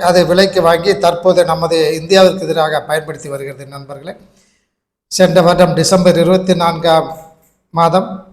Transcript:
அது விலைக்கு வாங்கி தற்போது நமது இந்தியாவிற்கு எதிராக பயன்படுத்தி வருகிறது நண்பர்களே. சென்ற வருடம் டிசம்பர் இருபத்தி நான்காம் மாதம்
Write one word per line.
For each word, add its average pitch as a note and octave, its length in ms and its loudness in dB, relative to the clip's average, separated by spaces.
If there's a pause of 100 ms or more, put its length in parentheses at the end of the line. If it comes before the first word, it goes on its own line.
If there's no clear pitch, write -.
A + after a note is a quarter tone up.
(100)
அது F3+ 100 4 (100)
விலைக்கு F#3+ 400 0
வாங்கி F3 240 0 (120)
தற்போது F3 360 2 (100)
நமது E3 260 -2 (220)
இந்தியாவிற்கு F3+ 480 2
எதிராக D#3 420 -2
பயன்படுத்தி D3+ 440 -8
வருகிறது C#3 320 -14 (100)
நண்பர்களே. C#3 380 -16 (1040)
சென்ற F3 180 2 (100)
வருடம் F3 320 2
டிசம்பர் F3 440 2
இருபத்தி F#3 400 2
நான்காம் E3 440 0 (720)
மாதம் E3+ 300 0 (240)